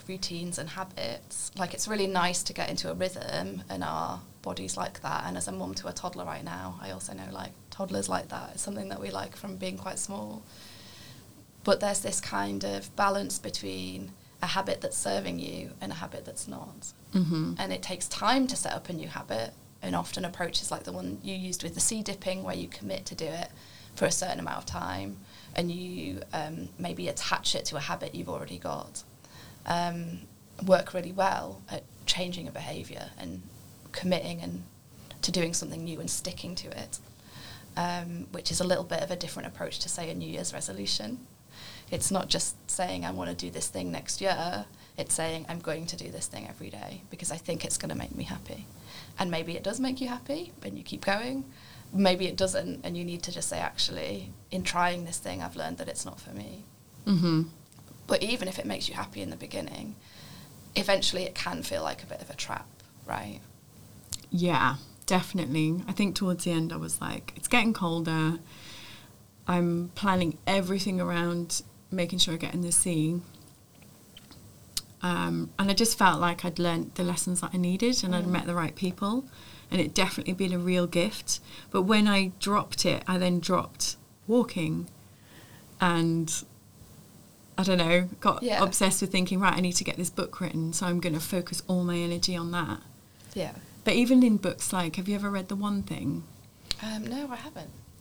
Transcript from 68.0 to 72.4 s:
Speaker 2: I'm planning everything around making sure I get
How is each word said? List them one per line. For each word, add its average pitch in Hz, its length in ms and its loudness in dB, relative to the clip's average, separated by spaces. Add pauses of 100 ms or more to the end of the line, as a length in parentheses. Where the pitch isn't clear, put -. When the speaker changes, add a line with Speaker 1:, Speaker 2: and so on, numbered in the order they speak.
Speaker 2:
I'm 175 480 4
planning 185 420 4 (100)
everything 190 540 2
around 175 640 2 (280)
making 180 280 0
sure 185 160 6
I - 20 0
get 160 160 -4